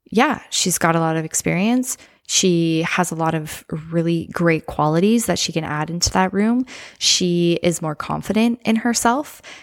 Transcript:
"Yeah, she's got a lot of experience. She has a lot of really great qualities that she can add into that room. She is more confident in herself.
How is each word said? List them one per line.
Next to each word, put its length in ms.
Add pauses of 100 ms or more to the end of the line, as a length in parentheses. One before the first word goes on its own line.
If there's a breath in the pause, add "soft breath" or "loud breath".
(100)
"Yeah, 400
she's 280
got 180
a 40
lot 160
of 80
experience. 720 (300 soft breath)
She 560
has 280
a 60
lot 180
of 300 (260)
really 420
great 340
qualities 600
that 120
she 140
can 120
add 260
into 200
that 220
room. 340 (320 loud breath)
She 640
is 200
more 120
confident 680
in 120
herself. 640 (200 loud breath)